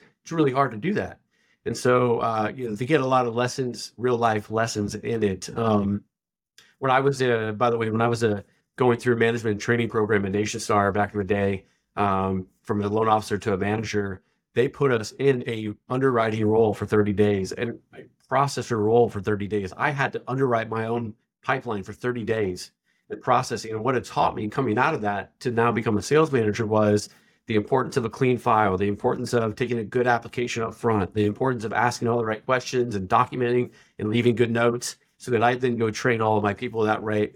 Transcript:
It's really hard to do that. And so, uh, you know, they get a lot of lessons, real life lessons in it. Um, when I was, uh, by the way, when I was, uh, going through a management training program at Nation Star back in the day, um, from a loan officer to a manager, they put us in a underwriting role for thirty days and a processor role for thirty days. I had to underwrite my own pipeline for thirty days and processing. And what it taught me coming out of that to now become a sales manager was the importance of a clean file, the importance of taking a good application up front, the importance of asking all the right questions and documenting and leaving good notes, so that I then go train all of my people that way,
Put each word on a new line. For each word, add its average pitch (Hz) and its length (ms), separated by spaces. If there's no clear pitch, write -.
It's - 100
really 156 220
hard 135 200
to 113 40
do 160 160
that. 95 280
And 117 100
so, 123 440
uh, 110 360
you 127 140
know, 104 80
they 131 80
get 147 160
a 131 60
lot 127 200
of 113 80
lessons, 120 640
real 120 220
life 110 320
lessons 110 440
in 113 280
it. 95 340
Um, 104 480
when 135 140
I 131 80
was, 135 220
uh, 113 340
by 120 140
the 117 80
way, 113 100
when 110 140
I 120 60
was, 117 140
uh, 104 200
going 123 220
through 123 160
a 113 40
management 117 400
training 117 300
program 107 380
at 92 60
Nation 104 280
Star 101 320
back 104 220
in 104 40
the 101 60
day, 98 400
um, 95 500
from 104 200
a 101 60
loan 110 200
officer 107 300
to 101 160
a - 20
manager, 101 640
they 151 160
put 139 240
us 110 200
in 135 340
a 110 260
underwriting 117 560
role 107 300
for - 100
thirty 104 300
days 98 380
and - 260
a - 80
processor 131 480
role 110 300
for 101 140
thirty 101 240
days. 95 320
I 139 140
had 135 200
to - 160
underwrite 123 400
my 113 180
own 117 280
pipeline 120 420
for 107 80
thirty 120 320
days 101 480
and - 120
processing. 120 520
And 110 100
what 135 140
it - 80
taught - 300
me 110 140
coming 113 300
out 151 160
of 127 80
that 101 380
to 123 100
now 117 220
become 113 240
a 98 60
sales 151 300
manager 110 340
was 104 420
the 117 80
importance 127 420
of 120 80
a 110 60
clean 127 260
file, 107 400
the 101 120
importance 120 440
of 113 220
taking 120 240
a 110 60
good 123 240
application 120 560
up 113 100
front, 107 400
the 107 120
importance 120 360
of 110 100
asking 120 360
all 117 100
the 117 60
right 110 200
questions 123 520
and 95 120
documenting 120 640
and 107 100
leaving 117 240
good 117 160
notes, 120 460
so - 120
that 113 140
I 123 100
then 123 220
go 113 160
train 117 280
all 110 160
of 101 60
my 101 100
people 113 300
that 107 180
way, 107 340